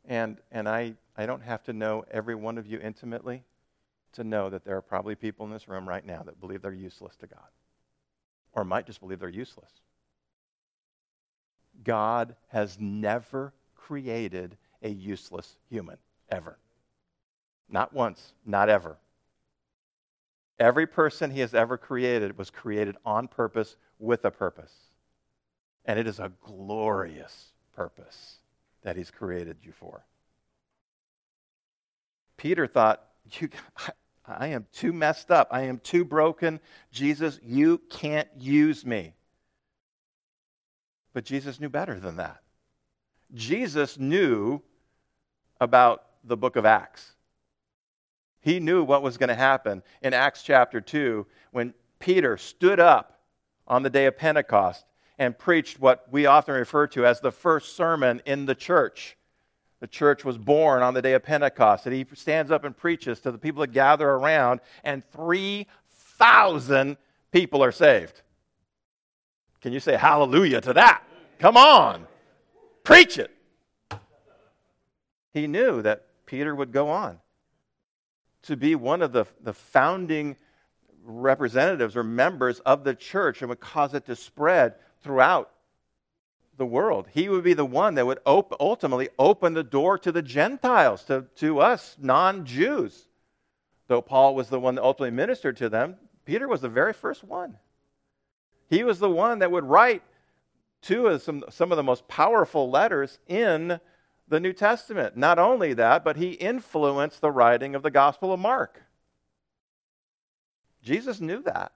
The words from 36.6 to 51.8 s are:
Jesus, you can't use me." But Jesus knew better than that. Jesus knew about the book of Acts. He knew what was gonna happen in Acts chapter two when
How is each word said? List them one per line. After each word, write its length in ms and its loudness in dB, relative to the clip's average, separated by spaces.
Jesus, 500 -6
you 380 0
can't 480 -8
use 480 0
me." 280 -8
But 120 -10
Jesus 340 -10
knew 100 -12
better 300 -8
than 180 -12
that. 240 -14
Jesus 640 -6
knew 640 -2
about 420 4
the 140 -4
book 180 -4
of 100 0
Acts. 480 2
He 180 -2
knew 240 0
what 200 2
was 140 -6
gonna 180 0
happen 480 0
in 120 -2
Acts 300 0
chapter 380 2
two 460 -4
when 220 -6